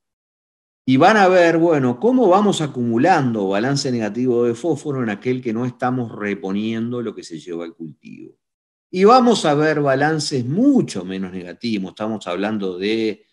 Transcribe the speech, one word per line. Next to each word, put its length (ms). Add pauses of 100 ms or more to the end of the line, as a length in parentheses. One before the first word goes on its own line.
(840)
Y 100
van 220
a 100
ver, 300
bueno, 420
cómo 300
vamos 320
acumulando 880
balance 420
negativo 540
de 100
fósforo 480
en 60
aquel 320
que 100
no 140
estamos 480
reponiendo 880
lo 120
que 100
se 180
lleva 240
al 100
cultivo. 600 (520)
Y 140
vamos 400
a 120
ver 260
balances 640
mucho 580
menos 300
negativos, 560
estamos 380
hablando 500
de, 560